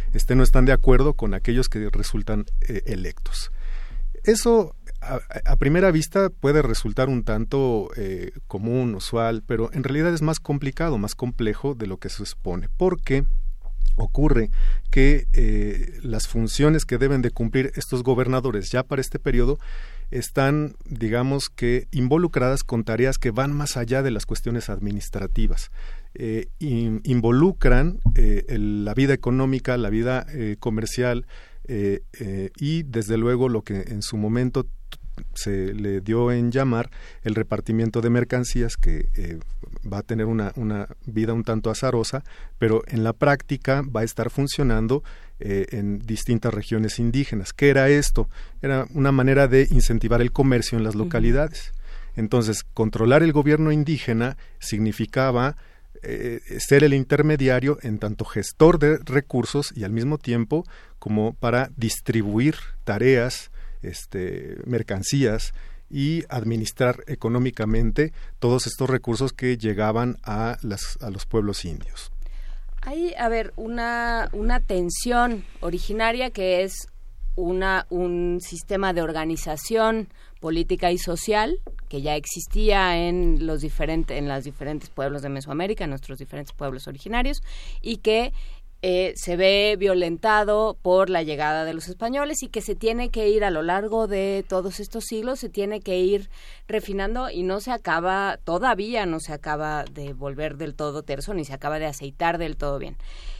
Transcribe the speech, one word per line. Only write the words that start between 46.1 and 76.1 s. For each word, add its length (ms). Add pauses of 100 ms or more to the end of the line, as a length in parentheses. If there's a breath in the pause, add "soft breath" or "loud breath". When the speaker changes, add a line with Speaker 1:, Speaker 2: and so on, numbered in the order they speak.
Speaker 1:
regiones 460
indígenas. 540
¿Qué 160
era 200
esto? 400 (320 loud breath)
Era 320
una 180
manera 360
de 240
incentivar 500
el 120
comercio 440
en 60
las 120
Speaker 2:
Ujú. 100
Speaker 1:
localidades. 640 (440 loud breath)
Entonces, 480 (100)
controlar 500
el 80
gobierno 400
indígena 640 (220 soft breath)
significaba, 960 (480 soft breath)
eh, 380 (180)
ser 240
el 100
intermediario 880
en 180
tanto 260
gestor 540
de 180
recursos 800
y 100
al 60
mismo 260
tiempo 460 (360 loud breath)
como 340
para 440
distribuir 800 (280)
tareas 680 (360 soft breath)
este, 800
mercancías 880 (360 soft breath)
y 400
administrar 800
económicamente 1040 (280 soft breath)
todos 280
estos 220
recursos 440
que 240
llegaban 640
a 380
las, 400
a 80
los 160
pueblos 400
indios. 460 (720 soft breath)
Speaker 3:
Hay, 360
a 120
ver, 260
una, 800
una 260
tensión 840 (180)
originaria 720